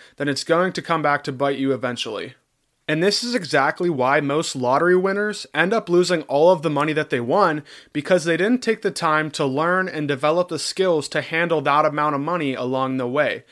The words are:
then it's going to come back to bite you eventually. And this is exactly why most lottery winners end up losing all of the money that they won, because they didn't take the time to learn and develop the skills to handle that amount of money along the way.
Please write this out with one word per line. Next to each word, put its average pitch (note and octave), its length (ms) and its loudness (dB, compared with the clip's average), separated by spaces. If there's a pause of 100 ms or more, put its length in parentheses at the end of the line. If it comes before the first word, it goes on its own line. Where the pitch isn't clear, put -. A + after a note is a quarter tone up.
(180)
then C#3+ 100 -2
it's C3+ 160 -2
going F3 300 0
to D#3+ 80 -8
come E3 180 -2
back C#3+ 240 0
to D3 80 -6
bite C#3 240 -2
you C3+ 160 0
eventually. A#2 600 -6 (540)
And D#3 160 0
this G3+ 180 2
is A#3+ 140 -4
exactly D3+ 520 0
why C#3 320 2
most D3 360 -2
lottery C#3+ 400 2
winners G3+ 580 -2
end E3+ 180 2
up A3 160 -2
losing F3 340 2
all D3 280 4
of E3+ 120 4
the D#3+ 80 0
money D3 220 0
that D3+ 160 -2
they B2+ 120 -2
won, D3+ 420 2 (300)
because D3+ 320 0
they E3 120 0
didn't A#3 280 0
take A3 180 -2
the G3 80 -2
time D#3 420 0
to D3+ 140 -2
learn F3 420 0
and D3+ 200 -6
develop D3+ 400 0
the D#3+ 100 -6
skills E3+ 520 0
to D#3 100 -2
handle D#3+ 400 0
that D3 240 4
amount D3+ 320 0
of C#3 40 -2
money D3+ 320 -2
along C3 440 -2
the B2+ 100 -2
way. B2 460 0